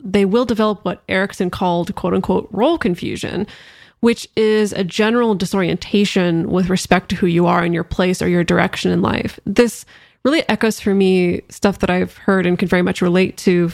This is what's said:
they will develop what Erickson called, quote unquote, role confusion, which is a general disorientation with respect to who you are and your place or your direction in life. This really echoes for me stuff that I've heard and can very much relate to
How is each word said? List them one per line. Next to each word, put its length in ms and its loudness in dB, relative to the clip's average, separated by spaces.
they 240 0
will 200 2
develop 400 -2
what 240 -6
Erickson 420 -2
called, 440 -2
quote 200 -4
unquote, 380 0
role 260 0
confusion, 680 -4
which 340 0
is 380 2
a 100 -4
general 520 0
disorientation 1160 0
with 200 0
respect 400 0
to 60 -2
who 100 0
you 200 2
are 160 2
and 120 0
your 100 -2
place 380 -2
or 60 -2
your 160 2
direction 460 0
in 120 0
life. 420 -2
This 400 0
really 240 2
echoes 320 0
for 140 0
me 560 2
stuff 300 -2
that 100 0
I've 260 -2
heard 300 0
and 120 0
can 100 0
very 140 2
much 200 -2
relate 360 2
to 360 2